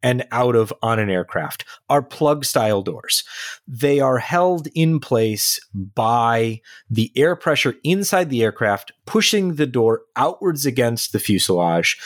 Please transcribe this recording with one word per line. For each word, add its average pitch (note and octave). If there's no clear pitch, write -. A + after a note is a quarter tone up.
and B2
out B2
of A2
on A2+
an G#2
aircraft F2
are C#3+
plug D3
style G#2+
doors. -
They C#3+
are C3
held E3+
in D#3+
place A2
by A2+
the A2
air D#3+
pressure D3
inside F#3
the A#2+
aircraft, G#2
pushing G3
the D3
door A2+
outwards D#3
against A#2+
the G2+
fuselage, F2